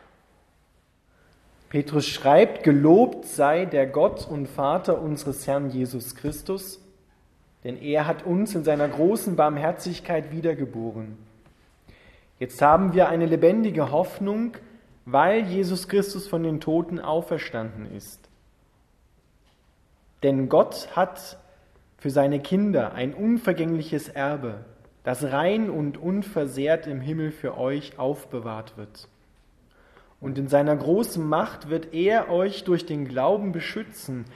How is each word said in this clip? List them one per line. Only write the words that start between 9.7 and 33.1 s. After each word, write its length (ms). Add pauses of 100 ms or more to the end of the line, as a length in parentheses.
wiedergeboren. 840 (1200)
Jetzt 220
haben 320
wir 140
eine 200
lebendige 640
Hoffnung, 680 (480)
weil 400
Jesus 420
Christus 400
von 160
den 160
Toten 400
auferstanden 960
ist. 240 (2000)
Denn 260
Gott 440
hat 440 (600)
für 120
seine 320
Kinder 540
ein 180
unvergängliches 960
Erbe, 560 (380)
das 280
rein 380
und 280
unversehrt 880
im 140
Himmel 320
für 240
euch 420
aufbewahrt 800
wird. 300 (1120)
Und 180
in 120
seiner 260
großen 500
Macht 440
wird 240
er 360
euch 360
durch 200
den 220
Glauben 460